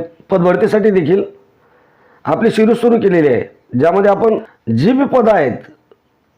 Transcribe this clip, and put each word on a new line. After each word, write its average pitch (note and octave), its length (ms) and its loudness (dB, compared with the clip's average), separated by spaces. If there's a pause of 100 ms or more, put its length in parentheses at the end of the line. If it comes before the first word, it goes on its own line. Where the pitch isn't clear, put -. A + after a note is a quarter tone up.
(300)
पद F#3+ 100 0
भरतीसाठी G3 520 0
देखील F#3 320 0 (1000)
आपली A3+ 240 -2
सिरीज A3 260 2
सुरू A#3 220 0
केलेली E3+ 300 2
आहे, A#2 160 0 (360)
ज्यामध्ये G3 320 2
आपण A3 260 0 (400)
जी E3+ 140 2
बी C4+ 140 0
पदं B3 260 0
आहेत D3 260 0 (800)